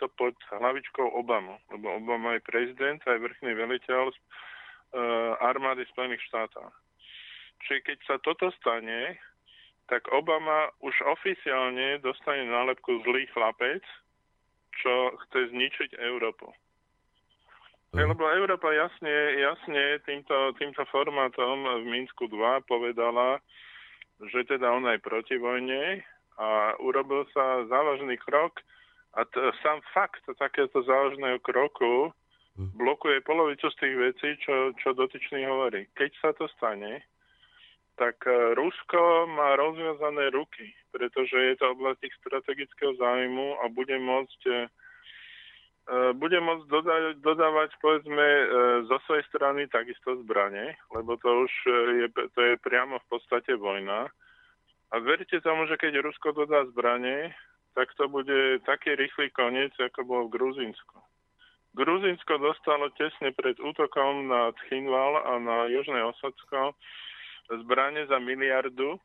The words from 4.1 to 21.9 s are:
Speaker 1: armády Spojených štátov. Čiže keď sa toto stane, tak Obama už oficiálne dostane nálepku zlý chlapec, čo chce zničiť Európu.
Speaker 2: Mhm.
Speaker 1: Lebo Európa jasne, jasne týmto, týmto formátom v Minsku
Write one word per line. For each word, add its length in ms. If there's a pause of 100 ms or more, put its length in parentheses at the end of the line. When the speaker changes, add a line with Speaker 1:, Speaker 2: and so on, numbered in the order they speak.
Speaker 1:
armády 480
Spojených 400
štátov. 320 (960)
Čiže 320
keď 40 (120)
sa 60 (100)
toto 320
stane, 640 (640)
tak 240
Obama 720
už 160 (160)
oficiálne 880
dostane 480
nálepku 560
zlý 320
chlapec, 480 (960)
čo 320 (160)
chce 240
zničiť 480
Európu. 480 (1400)
Speaker 2:
Mhm. 160
Speaker 1:
Lebo 240
Európa 400
jasne, 720
jasne 640
týmto, 560
týmto 320
formátom 880
v 80
Minsku 400